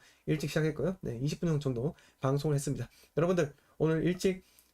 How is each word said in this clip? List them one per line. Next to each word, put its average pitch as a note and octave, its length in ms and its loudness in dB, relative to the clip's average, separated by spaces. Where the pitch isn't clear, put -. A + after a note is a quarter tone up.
일찍 D#3 240 0
시작했고요. D#3 520 -2
네, A#2+ 200 -6
이십 D3 180 -2
분 D#3+ 200 0
정도 C3 360 -2
방송을 C#3 360 0
했습니다. C3 340 -4
여러분들 E3+ 380 2
오늘 D#3+ 260 2
일찍, F#3 400 0